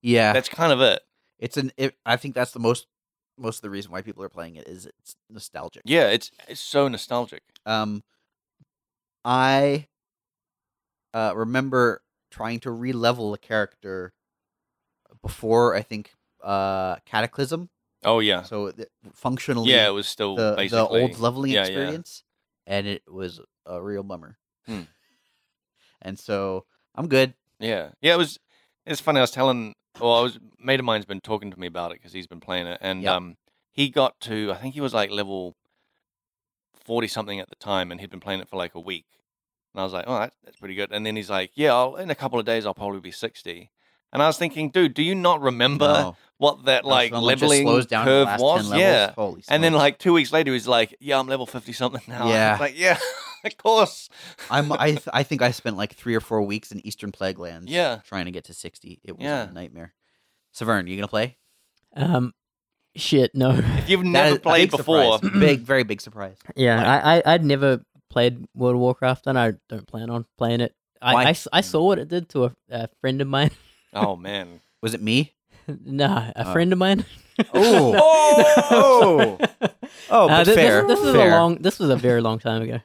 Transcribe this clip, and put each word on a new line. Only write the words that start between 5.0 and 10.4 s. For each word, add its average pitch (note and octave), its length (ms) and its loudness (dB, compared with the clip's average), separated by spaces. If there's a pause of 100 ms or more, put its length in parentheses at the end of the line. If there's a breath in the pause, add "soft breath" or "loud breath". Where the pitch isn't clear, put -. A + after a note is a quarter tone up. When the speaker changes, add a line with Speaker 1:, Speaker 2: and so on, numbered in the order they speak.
Speaker 1:
nostalgic. E2+ 540 -18
Speaker 2:
Yeah, C#3 240 2
it's, A#2 220 -2 (180)
it's - 120 -16
so C#3 280 -2
nostalgic. A#2+ 540 -8 (240)
Speaker 1:
Um, G#2+ 360 -4 (1200)
I, C3+ 600 0 (1300)